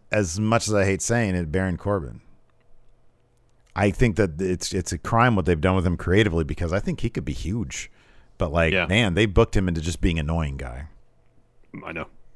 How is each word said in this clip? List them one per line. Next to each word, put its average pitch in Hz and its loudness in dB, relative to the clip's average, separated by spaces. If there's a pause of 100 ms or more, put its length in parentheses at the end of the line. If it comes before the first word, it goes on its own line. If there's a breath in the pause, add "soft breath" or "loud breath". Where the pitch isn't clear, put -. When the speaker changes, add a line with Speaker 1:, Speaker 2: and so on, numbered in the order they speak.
(100)
Speaker 1:
as 95 -2
much 110 0
as 107 0
I 101 4
hate 98 0
saying 117 0
it, 87 -2
Baron 92 0
Corbin. 85 -4 (1500)
I 101 2
think 107 2
that 85 2
it's, 90 -2
it's 92 -4
a 87 -4
crime 117 2
what 90 0
they've 85 2
done 92 4
with 90 2
him 87 0
creatively 85 2
because 73 -4
I 98 0
think 165 -4
he 120 -2
could - -8
be 73 -6
huge. 82 -8 (480 soft breath)
But, 76 -2
like, 82 4
Speaker 2:
Yeah. 90 2
Speaker 1:
man, 98 2
they 104 4
booked 110 2
him 95 2
into 82 -2
just 80 -4
being 85 2
annoying 76 -2
guy. 64 -12 (960)
Speaker 2:
I 85 -10
know. 80 -8 (300)